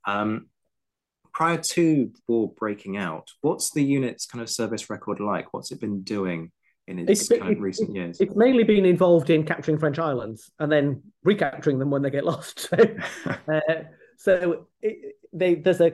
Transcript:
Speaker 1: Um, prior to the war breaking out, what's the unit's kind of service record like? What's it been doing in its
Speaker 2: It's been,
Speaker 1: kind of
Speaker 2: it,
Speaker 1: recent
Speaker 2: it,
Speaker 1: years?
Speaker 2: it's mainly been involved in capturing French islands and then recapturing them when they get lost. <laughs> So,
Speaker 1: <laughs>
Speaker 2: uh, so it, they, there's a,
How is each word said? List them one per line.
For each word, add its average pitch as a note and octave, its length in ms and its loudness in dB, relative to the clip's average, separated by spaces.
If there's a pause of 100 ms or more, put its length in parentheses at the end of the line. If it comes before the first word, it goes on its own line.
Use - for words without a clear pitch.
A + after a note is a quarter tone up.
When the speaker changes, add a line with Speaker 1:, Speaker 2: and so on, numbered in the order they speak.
Speaker 1:
Um, G#2 420 -4 (840)
prior E3 240 0
to D#3+ 560 2
the - 140 -20
war A2+ 300 0
breaking G2+ 400 -6
out, E2 320 -8 (120)
what's E3 300 -2
the D3 120 0
unit's C3+ 420 -2
kind A#2+ 160 -12
of A2+ 80 -10
service A2 400 -6
record G2+ 300 -6
like? G#2 340 -4
What's - 180 -12
it - 80 -12
been G2+ 240 -6
doing F#2 480 -4 (360)
in F#2 120 -8
its F2 120 2
Speaker 2:
It's A3 160 2
been, A#3 120 4
Speaker 1:
kind A3+ 120 -4
of G#3 80 2
Speaker 2:
it, - 20 -8
Speaker 1:
recent G3+ 300 -4
Speaker 2:
it, G3+ 40 -10
Speaker 1:
years? F3 240 -8
Speaker 2:
it's G3+ 160 0
mainly A#3 280 4
been G3+ 220 4
involved F3 440 4
in D#3 140 4
capturing D#3 340 -2
French D3+ 220 -2
islands A#2+ 580 -6
and D3+ 140 -2
then C#3+ 320 2 (200)
recapturing D3+ 540 0
them C#3 140 -2
when C#3 100 0
they C#3 80 -2
get C#3 160 -2
lost. - 480 -6
<laughs> - 40 2 (480)
So, - 60 -2 (160)
Speaker 1:
<laughs> D#3 60 0
Speaker 2:
uh, D#3 300 0 (340)
so F3 480 2 (160)
it, - 340 -6 (160)
they, F3 240 2
there's E3+ 240 2
a, E3+ 140 6